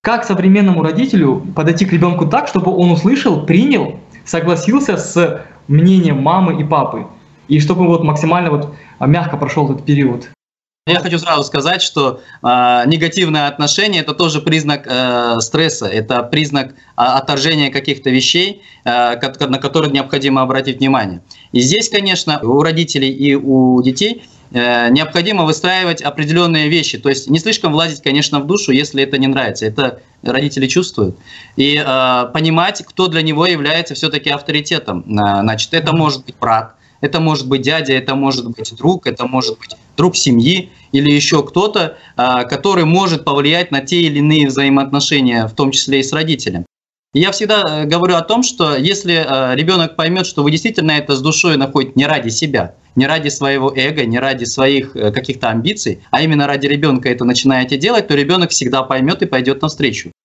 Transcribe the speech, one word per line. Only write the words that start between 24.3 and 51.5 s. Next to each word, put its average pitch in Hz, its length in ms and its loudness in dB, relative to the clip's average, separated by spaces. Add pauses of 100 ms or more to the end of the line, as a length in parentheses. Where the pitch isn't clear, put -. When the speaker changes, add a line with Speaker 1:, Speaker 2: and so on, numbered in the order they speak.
Speaker 2:
э, 120 380 2
необходимо 170 560 2
выстраивать 175 560 0
определённые 156 680 0
вещи, 156 280 0
то 139 120 -2
есть 135 200 -2
не 156 80 4
слишком 170 340 -2
влазить, 156 300 -2
конечно, 143 380 0
в 139 80 -6
душу, 190 240 0
если 139 320 0
это 135 160 -2
не 135 80 2
нравится, 123 400 -2
это 123 320 -4 (240)
родители 139 420 -2
чувствуют, 131 500 -2 (400)
и, 143 200 2
э, 131 580 0
понимать, 160 500 0
кто - 240 -2
для 160 140 0
него 156 240 0
является 160 480 -2
всё-таки 156 380 -4
авторитетом. 143 760 -4 (140)
А, 101 220 0
значит, 110 340 -2
это 160 200 0
может 151 300 0
быть - 160 -20
брат, 113 320 -2 (280)
это 143 180 -2
может 151 280 0
быть 135 140 0
дядя, 143 320 0
это 135 220 -2
может 135 340 -2
быть 113 260 -10
друг, 175 300 0
это 123 220 -4
может 127 320 -4
быть - 160 -20 (200)
друг 175 200 2
семьи 147 560 2 (200)
или 143 200 2
ещё 147 320 2
кто-то, 190 540 -2 (200)
а, 123 260 2
который 170 420 0
может 170 380 2
повлиять 147 480 0
на 139 100 -2
те 175 200 0
или 147 160 0
иные 151 300 4
взаимоотношения, 135 960 2
в 107 80 -8
том 139 180 0
числе 135 280 0
и 135 40 0
с 135 80 -6
родителем. 135 540 -4 (480)
И 139 60 2
я 190 120 2
всегда, 208 320 0 (200)
э, - 20 -2
говорю 175 300 2
о 165 60 2
том, 233 220 0
что 151 320 0
если, 175 380 -2
э, 135 420 0
ребёнок 165 400 0
поймёт, 175 320 -2
что - 160 -2
вы 147 80 2
действительно 160 400 0
это 147 240 0
с 131 60 -6
душой 156 360 2